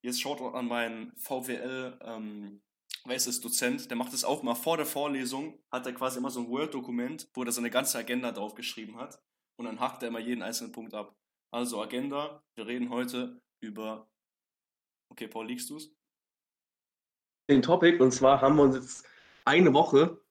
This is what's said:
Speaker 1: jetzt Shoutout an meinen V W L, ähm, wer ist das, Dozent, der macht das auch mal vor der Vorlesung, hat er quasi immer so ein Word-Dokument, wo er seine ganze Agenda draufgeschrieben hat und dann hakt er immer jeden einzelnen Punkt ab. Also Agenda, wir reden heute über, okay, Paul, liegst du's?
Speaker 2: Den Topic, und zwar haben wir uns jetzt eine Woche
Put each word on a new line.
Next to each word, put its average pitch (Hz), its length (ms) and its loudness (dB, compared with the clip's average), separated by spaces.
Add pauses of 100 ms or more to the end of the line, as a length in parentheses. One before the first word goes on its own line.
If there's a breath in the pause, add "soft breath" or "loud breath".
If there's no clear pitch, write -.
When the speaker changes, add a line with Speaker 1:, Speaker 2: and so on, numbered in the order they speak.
Speaker 1:
jetzt 123 180 -4
Shoutout 143 340 -6
an 123 120 -4
meinen 117 500 -4
V 127 300 -6
W 123 80 -4
L, 127 480 -8
ähm, 104 580 -10 (440)
wer 123 120 -4
ist 123 100 -2
das, 123 140 -6
Dozent, 123 480 -2
der 117 80 -4
macht 123 160 -4
das 127 100 -4
auch 143 200 -2
mal 120 120 0
vor 165 220 0
der 151 80 -2
Vorlesung, 139 760 -4 (140)
hat 127 140 -4
er 123 60 -6
quasi 127 260 -4
immer 135 120 -4
so 123 100 -8
ein 117 80 -6
Word-Dokument, 135 840 -6
wo 127 100 -6
er 120 80 -4
seine 120 200 -4
ganze 131 260 2
Agenda 123 340 -4
draufgeschrieben 107 680 -10
hat 131 220 -14 (400)
und 120 60 -8
dann 110 160 -8
hakt 127 220 -4
er 120 60 -4
immer 117 100 -4
jeden 117 240 -4
einzelnen 117 280 -6
Punkt 110 220 -14
ab. 104 200 -10 (380)
Also 120 300 -4
Agenda, 143 600 -6 (140)
wir 110 100 -12
reden 120 240 -4
heute 123 500 -6 (220)
über, 110 480 -10 (1000)
okay, - 160 -12
Paul, 113 180 -10
liegst 123 240 -8
du's? 151 240 -14 (1500)
Speaker 2:
Den 139 140 8
Topic, 170 400 6
und 131 100 8
zwar 135 300 6
haben 139 140 6
wir 147 80 8
uns 135 120 6
jetzt - 300 -10 (400 soft breath)
eine 156 280 8
Woche 156 460 6 (120)